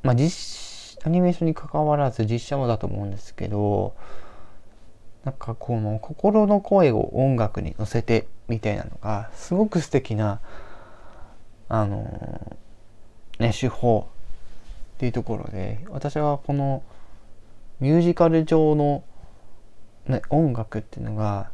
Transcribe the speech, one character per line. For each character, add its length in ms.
ま 100
あ、 20
実-、 920
ア 20
ニ 120
メ 100
ー 20
シ 80
ョ 40
ン 40
に 60
関 320
わ 100
ら 140
ず 160
実 140
写 180
も 80
だ 100
と 100
思 160
う 40
ん 40
で 60
す 180
け 140
ど、 460
な 80
ん 20
か 200
こ 260
の 180
心 480
の 140
声 320
を 240
音 200
楽 240
に 180
乗 80
せ 160
て 240
み 120
た 120
い 40
な 80
の 180
が 320
す 200
ご 120
く 140
素 100
敵 240
な、 260
あ 180
の 680
ー、 40
ね、 160
手 100
法 400
っ 20
て 80
い 40
う 20
と 100
こ 160
ろ 60
で、 460
私 280
は 200
こ 140
の 300
ミ 100
ュ 100
ー 20
ジ 120
カ 140
ル 160
上 300
の、 300
ね、 220
音 240
楽 280
っ 20
て 180
い 20
う 40
の 80
が 400